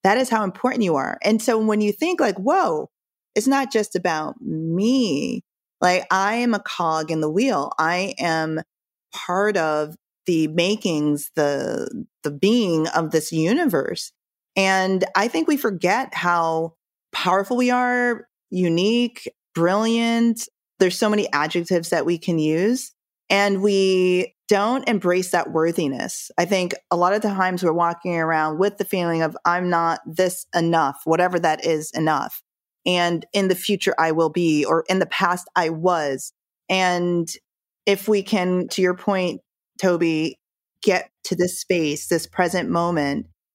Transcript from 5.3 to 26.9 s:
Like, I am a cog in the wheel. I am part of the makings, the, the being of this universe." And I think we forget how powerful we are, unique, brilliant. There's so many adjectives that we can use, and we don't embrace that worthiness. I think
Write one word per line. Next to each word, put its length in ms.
Like, 300
I 260
am 180
a 60
cog 500
in 100
the 100
wheel. 480
I 400
am 420
part 420
of 400
the 220
makings, 880
the, 680
the 80
being 580
of 220
this 220
universe." 800
And 480
I 140
think 200
we 80
forget 580
how 600
powerful 440
we 140
are, 560
unique, 800
brilliant. 920
There's 200
so 120
many 220
adjectives 580
that 160
we 120
can 200
use, 540
and 340
we 720
don't 400
embrace 420
that 220
worthiness. 840
I 80
think 300